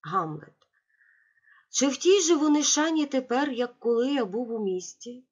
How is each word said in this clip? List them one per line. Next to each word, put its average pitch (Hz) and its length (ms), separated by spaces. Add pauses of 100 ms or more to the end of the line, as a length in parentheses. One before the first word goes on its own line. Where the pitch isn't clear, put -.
Гамлет. 160 640 (1000)
Чи - 180
в 262 100
тій 381 240
же 330 140
вони 294 280
шані 302 420
тепер, 269 460
як 240 280
коли 240 340
я 247 120
був 226 260
у 220 120
місті? 196 680